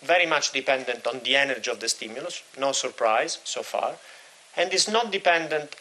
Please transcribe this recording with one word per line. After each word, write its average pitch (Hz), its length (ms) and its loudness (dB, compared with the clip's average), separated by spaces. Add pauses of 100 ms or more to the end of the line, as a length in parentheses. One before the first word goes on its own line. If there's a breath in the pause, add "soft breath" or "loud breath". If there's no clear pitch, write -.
very 170 240 4
much 151 260 0
dependent 131 540 -2
on 123 140 -2
the 123 160 0
energy 123 340 0
of 110 100 -6
the 113 80 -2
stimulus, 123 540 -8 (160)
no 135 140 2
surprise 127 720 0
so - 180 -6
far, - 320 -2 (640 loud breath)
and 180 140 0
is 185 160 2
not 226 220 2
dependent 165 720 0